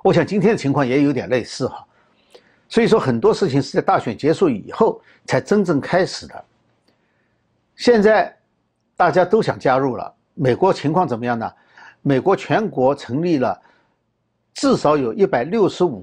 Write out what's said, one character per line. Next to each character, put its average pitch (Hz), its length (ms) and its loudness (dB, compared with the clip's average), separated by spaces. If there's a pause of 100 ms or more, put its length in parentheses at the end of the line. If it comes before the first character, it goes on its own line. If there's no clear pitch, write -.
我 190 80 4
想 160 160 2
今 202 120 -2
天 196 120 4
的 202 60 0
情 139 160 -2
况 143 120 0
也 131 180 2
有 143 100 2
点 101 160 -6
类 117 140 0
似 - 220 -8
哈， - 200 -10 (840)
所 233 160 0
以 208 40 2
说 151 120 4
很 120 180 0
多 196 160 4
事 185 160 -2
情 135 120 0
是 - 100 -8
在 170 100 0
大 185 160 2
选 120 200 -6
结 151 160 0
束 170 160 2
以 98 200 -6
后 - 320 0 (240)
才 131 140 0
真 202 240 0
正 165 160 0
开 175 260 0
始 - 220 -10
的。 - 180 -20 (1300)
现 233 260 4
在 208 320 2 (640)
大 175 120 2
家 175 140 2
都 208 180 2
想 117 160 -4
加 127 200 0
入 131 180 -2
了， - 180 -12 (200)
美 127 200 0
国 190 200 2
情 147 180 -4
况 180 160 0
怎 117 100 -6
么 117 80 -8
样 120 140 -2
呢？ 101 100 -8 (520)
美 139 180 0
国 131 160 2
全 175 340 -2
国 135 240 0
成 139 300 -6
立 170 140 0
了 110 200 -2 (960)
至 262 220 0
少 147 220 2
有 139 160 -4
一 202 120 0
百 123 200 0
六 185 240 0
十 - 160 -2
五 113 180 -4